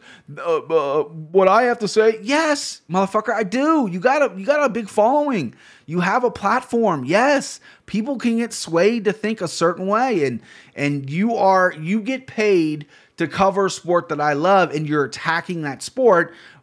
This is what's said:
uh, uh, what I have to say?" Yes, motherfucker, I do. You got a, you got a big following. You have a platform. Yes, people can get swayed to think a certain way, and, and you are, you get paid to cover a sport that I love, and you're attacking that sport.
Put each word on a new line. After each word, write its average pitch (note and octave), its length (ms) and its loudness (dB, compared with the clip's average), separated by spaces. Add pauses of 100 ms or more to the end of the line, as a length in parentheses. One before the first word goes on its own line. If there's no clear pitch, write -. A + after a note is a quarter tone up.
(380)
uh, D#3+ 200 -2
uh, D3 440 0
what E3 460 0
I A3 160 4
have A#3+ 160 0
to G#3 80 -4
say?" A3 340 2
Yes, D4 640 -2
motherfucker, G3 460 0
I A3 80 -2
do. C4 480 0
You F3 80 -6
got C4 240 2
a, F#3 160 -2
you F#3+ 80 -8
got D4 180 2
a C#4 40 2
big A#3 200 -6
following. A#3 640 0 (340)
You E3 120 -4
have G3 240 0
a A#3+ 80 2
platform. G#3+ 720 -2
Yes, B3 540 0 (280)
people A3+ 320 -4
can A3+ 180 0
get A#3 160 -4
swayed G3 520 0
to G3+ 80 0
think G#3+ 280 -6
a E3+ 80 -4
certain F3+ 400 -2
way, G#3+ 380 0
and, A#2+ 140 -4 (360)
and C#3+ 340 -4
you G3+ 240 0
are, F#3+ 420 4
you F3+ 260 -4
get C4 260 -8
paid E3 580 0 (300)
to E3 100 -4
cover F#3+ 400 0
a E3+ 40 -2
sport E3+ 400 -2
that D3 100 -4
I D3 140 2
love, E3+ 400 2
and D3+ 120 -4
you're D3 180 0
attacking E3 580 -6
that C3+ 200 -10
sport. F#3+ 520 2 (280)